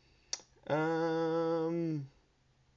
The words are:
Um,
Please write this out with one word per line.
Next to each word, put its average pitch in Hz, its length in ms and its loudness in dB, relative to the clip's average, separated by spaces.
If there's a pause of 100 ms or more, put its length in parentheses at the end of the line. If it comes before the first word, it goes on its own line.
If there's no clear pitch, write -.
(680)
Um, 165 1400 0 (680)